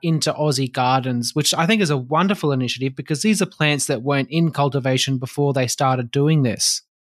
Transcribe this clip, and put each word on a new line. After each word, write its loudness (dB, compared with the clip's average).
into 0
Aussie -2
gardens, 0
which 0
I 0
think 2
is 2
a 0
wonderful 0
initiative -2
because -4
these 2
are 0
plants 0
that -2
weren't -2
in 2
cultivation 0
before -2
they 0
started -2
doing 2
this. -2